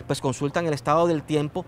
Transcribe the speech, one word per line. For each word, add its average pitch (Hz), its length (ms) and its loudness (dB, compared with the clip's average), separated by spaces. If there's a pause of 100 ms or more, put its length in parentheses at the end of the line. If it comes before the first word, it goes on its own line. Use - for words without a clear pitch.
pues 147 120 -2
consultan 143 480 -2
el 156 60 0
estado 147 340 2
del 156 160 0
tiempo. 151 440 -2